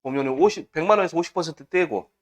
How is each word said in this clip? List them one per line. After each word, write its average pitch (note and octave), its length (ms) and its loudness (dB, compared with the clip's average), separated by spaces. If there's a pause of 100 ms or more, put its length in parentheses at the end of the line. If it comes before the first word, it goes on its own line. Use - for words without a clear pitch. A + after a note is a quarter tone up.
보험료는 C3+ 400 -4
오십, G#3 320 0
백만 F#3+ 240 4
원에서 F3+ 180 -2
오십 E3+ 180 -2
퍼센트 D#3+ 320 -6
떼고 D3 460 -2 (100)